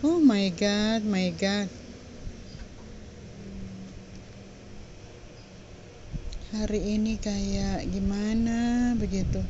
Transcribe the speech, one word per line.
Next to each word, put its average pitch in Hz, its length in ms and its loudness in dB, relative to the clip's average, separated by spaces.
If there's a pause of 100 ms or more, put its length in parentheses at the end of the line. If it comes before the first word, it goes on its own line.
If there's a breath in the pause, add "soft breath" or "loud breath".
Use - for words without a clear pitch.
Oh 330 160 6
my 202 320 8
God, 208 560 2
my 185 320 4
God. 196 320 2 (4000)
Hari 214 480 2
ini 220 160 2
kayak 196 720 0
gimana 226 1120 2
begitu? 190 400 2 (100)